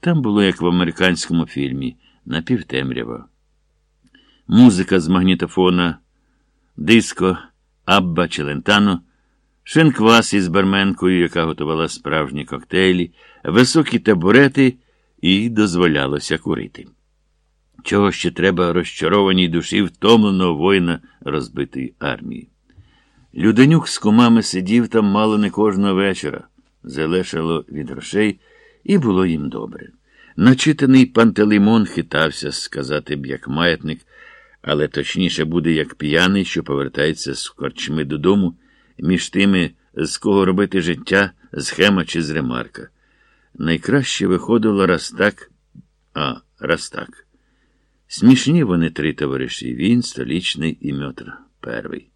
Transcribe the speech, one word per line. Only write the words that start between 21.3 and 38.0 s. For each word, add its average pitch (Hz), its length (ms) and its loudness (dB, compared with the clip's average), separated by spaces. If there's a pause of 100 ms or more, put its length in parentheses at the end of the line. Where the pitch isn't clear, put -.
армії? - 500 -10 (840)
Люденюк 127 540 4
з - 100 -8
кумами 113 440 4
сидів 101 460 -2
там 110 160 2
мало 107 340 2
не 104 120 0
кожного 101 440 0
вечора, 92 520 -4 (360)
залежало 80 840 -4
від 73 220 -12
грошей, 98 500 -4 (440)
і 196 140 2
було 95 280 0
їм 76 220 -4
добре. 57 400 -12 (480)
Начитаний 131 720 4
Пантелеймон 107 800 4
хитався, 76 680 -4
сказати 73 640 -8
б, 69 100 -10
як 65 220 -10
маятник, 78 520 -2 (600)
але 76 260 -2
точніше 80 560 -4
буде, 82 280 -2
як 78 220 -4
п'яний, 87 500 0
що 82 200 -6
повертається 69 680 -4
з - 140 -12
корчми 71 560 -8